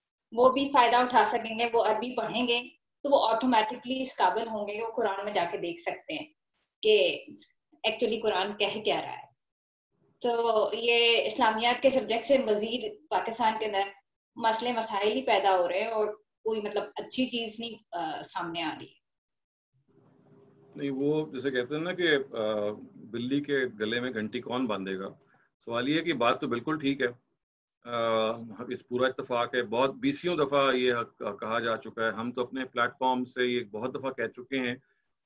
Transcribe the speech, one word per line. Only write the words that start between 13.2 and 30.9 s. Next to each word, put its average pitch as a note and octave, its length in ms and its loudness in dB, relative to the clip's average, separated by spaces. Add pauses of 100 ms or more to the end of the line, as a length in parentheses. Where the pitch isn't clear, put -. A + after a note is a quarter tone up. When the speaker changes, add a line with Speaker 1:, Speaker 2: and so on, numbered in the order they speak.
Speaker 1:
के A3 60 -4
अंदर G#3 200 0 (540)
मसले A3+ 340 0
मसाइल A3 400 0
ही B3+ 80 0
पैदा G3 360 4
हो F3 100 4
रहे F3 140 -2
हैं A3+ 100 -2
और G#3+ 320 -2 (220)
कोई A3 180 -2
मतलब G#3 360 -4
अच्छी B3 280 -2
चीज A3+ 340 -6
नहीं, A3+ 180 -10 (140)
अ, D#3+ 300 -6
सामने E3+ 400 -6
आ D3+ 100 -4
रही B2+ 160 -12
है। - 120 -20 (1800)
Speaker 2:
नहीं, C#3+ 140 -4
वो D3 440 0
जैसे C3 160 -4
कहते B2 240 -2
हैं D#3 80 -4
ना F3 100 -4
कि, F3+ 140 -2
अ, C#3+ 180 4 (840)
बिल्ली B2 300 -2
के C#3 280 -2
गले A2 320 -4
में B2+ 120 -4
घंटी A2 280 -4
कौन B2 260 -4
बांधेगा। F#2+ 420 -4 (520)
सवाल A#2 280 -4
ये D3+ 80 2
है E3 60 -2
कि E3+ 100 -2
बात A#2+ 280 2
तो C#3+ 80 -4
बिल्कुल C3+ 320 -2
ठीक C#3 200 0
है, A#2+ 280 -4 (500)
अ, A#2+ 120 -16 (840)
इस B2 180 -10
पूरा B2 180 2
इत्तेफाक A#2+ 460 -4
है, B2 80 0
बहुत A#2 320 0
बीसियों C#3+ 440 -2
दफ़ा C#3 340 2
ये B2+ 200 2